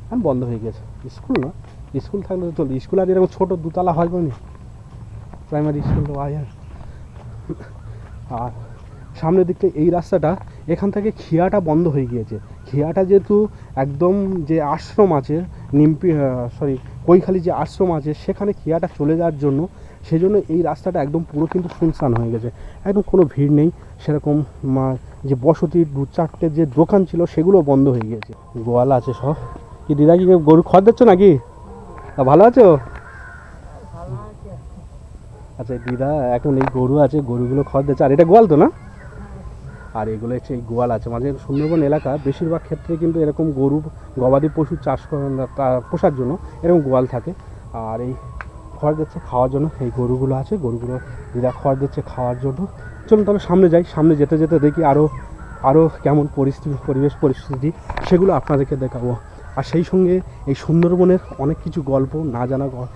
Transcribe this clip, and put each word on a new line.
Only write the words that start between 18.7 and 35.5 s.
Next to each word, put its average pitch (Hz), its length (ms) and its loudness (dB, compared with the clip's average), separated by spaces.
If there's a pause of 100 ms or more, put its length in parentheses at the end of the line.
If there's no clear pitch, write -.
চলে 151 200 2
যাওয়ার 165 220 0
জন্য, 143 280 0 (420)
সেজন্য 185 400 2
এই 160 120 2
রাস্তাটা 165 400 -2
একদম 147 300 -2
পুরো 151 140 -2
কিন্তু 175 240 -4 (100)
শুনশান 156 340 0
হয়ে 117 180 -2
গেছে, 117 200 -4 (340)
একদম 196 160 2
কোনো 190 220 4 (120)
ভিড় 143 180 2
নেই 151 180 4 (340)
সেরকম। 147 380 0 (200)
মা-, 131 320 0 (280)
যে 135 180 0
বসতি 160 440 2
দু 139 200 -4 (100)
চারটে 165 340 -2
যে 156 160 0
দোকান 165 400 4
ছিল, 170 200 -2
সেগুলো 170 360 4
বন্ধ 139 260 4
হয়ে 123 140 2
গিয়েছে। 110 320 -8 (240)
গোয়ালা 120 380 2
আছে 123 180 -2
সব। 131 200 -4 (540)
কি 151 80 0
দিদা, 151 220 8
কি 185 80 2
গরু 160 360 8
খড় 185 200 6
দিচ্ছ 220 200 4
নাকি? 190 380 8 (760)
তা 139 80 0
ভালো 151 220 8
আছো? 226 320 10 (2750)